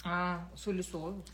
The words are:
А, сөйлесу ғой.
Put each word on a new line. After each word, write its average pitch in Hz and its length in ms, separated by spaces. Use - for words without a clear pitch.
А, 175 360
сөйлесу 180 420
ғой. 165 160